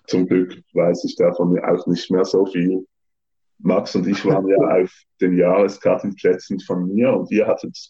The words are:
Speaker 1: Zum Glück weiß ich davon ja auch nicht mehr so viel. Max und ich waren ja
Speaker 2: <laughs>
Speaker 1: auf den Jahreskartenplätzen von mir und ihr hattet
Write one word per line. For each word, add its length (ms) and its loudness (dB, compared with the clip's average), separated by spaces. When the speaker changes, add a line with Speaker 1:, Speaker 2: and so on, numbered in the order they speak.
Speaker 1:
Zum 200 0
Glück 340 -2
weiß 320 0
ich 100 -8
davon 400 0
ja 160 -2
auch 160 -2
nicht 240 -2
mehr 140 2
so 200 2
viel. 400 -2
Max 360 -2
und 120 -2
ich 180 -2
waren 220 0
ja 100 4
Speaker 2:
<laughs> 240 2
Speaker 1:
auf 100 -2
den 160 2
Jahreskartenplätzen 1200 0
von 260 -4
mir 260 2
und 180 -2
ihr 140 2
hattet 320 -4